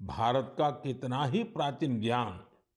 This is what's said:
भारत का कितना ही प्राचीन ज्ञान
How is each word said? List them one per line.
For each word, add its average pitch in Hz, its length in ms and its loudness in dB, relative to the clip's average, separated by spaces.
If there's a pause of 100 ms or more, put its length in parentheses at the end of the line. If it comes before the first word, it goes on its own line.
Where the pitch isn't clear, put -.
भारत 117 560 0
का 151 120 4
कितना 131 540 -2
ही 175 200 2
प्राचीन 143 560 0
ज्ञान 113 460 0 (300)